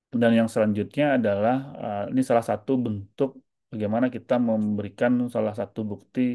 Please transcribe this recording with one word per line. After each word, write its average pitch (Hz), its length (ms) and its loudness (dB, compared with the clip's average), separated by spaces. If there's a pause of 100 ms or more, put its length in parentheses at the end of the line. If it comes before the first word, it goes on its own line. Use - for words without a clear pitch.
(220)
Dan 117 180 6
yang 113 140 2
selanjutnya 107 520 0 (120)
adalah, 110 380 2 (280)
eh, 104 280 -4
ini 131 180 2
salah 117 220 4
satu 110 200 -4 (140)
bentuk 110 440 -4 (420)
bagaimana 110 340 0 (100)
kita 113 180 -4 (160)
memberikan 107 640 0 (220)
salah 107 260 0
satu - 180 -8 (120)
bukti 104 300 -6 (140)